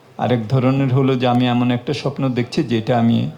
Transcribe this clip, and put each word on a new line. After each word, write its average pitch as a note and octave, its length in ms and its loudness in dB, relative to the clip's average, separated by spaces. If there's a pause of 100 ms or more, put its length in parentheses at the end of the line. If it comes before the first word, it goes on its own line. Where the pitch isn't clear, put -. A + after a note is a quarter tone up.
(180)
আরেক A2+ 300 0
ধরনের C3 460 2
হলো C3 200 2
যে B2+ 120 0
আমি B2 200 2
এমন B2 240 0
একটা B2 240 -2
স্বপ্ন C#3 340 -4
দেখছি B2 340 -2
যেটা A#2 360 -2
আমি A#2 400 2